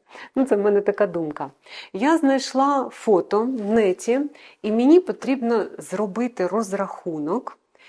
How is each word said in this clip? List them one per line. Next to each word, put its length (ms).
Ну, 100
це 100
в 40
мене 220
така 260
думка. 440
Я 240
знайшла 720
фото 500
в 300
неті, 480
і 100
мені 280
потрібно 640
зробити 720
розрахунок, 1120